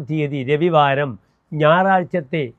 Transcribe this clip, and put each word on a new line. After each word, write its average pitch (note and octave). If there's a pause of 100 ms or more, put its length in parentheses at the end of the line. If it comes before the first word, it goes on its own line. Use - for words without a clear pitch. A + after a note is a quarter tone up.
തീയതി D3
രവിവാരം D3 (420)
ഞായറാഴ്ചത്തെ E3+ (140)